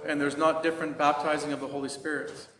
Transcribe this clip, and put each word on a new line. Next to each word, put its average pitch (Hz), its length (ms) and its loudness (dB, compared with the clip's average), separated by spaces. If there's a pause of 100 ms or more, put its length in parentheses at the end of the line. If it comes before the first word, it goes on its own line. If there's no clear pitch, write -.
and 147 140 0
there's 143 160 0
not 160 260 4
different 156 340 0
baptizing 147 540 2
of 135 80 -4
the 135 80 -6
Holy 135 220 -4
Spirit. 135 580 -8 (120)